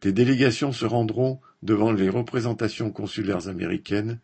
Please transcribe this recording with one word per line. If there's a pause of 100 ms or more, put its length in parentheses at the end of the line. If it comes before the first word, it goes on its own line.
des
délégations
se
rendront (220)
devant
les
représentations
consulaires
américaines